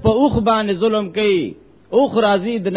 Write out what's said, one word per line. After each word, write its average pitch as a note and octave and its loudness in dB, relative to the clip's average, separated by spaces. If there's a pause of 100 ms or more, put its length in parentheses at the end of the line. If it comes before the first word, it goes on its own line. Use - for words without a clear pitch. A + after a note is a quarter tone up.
په A3 4
اوخ A#3+ 2 (140)
باندې A3 0 (100)
ظلم G#3+ 0
کوي، G3+ 0 (500)
اوخ A3 2 (140)
راځي G3+ 0
د F#3 -4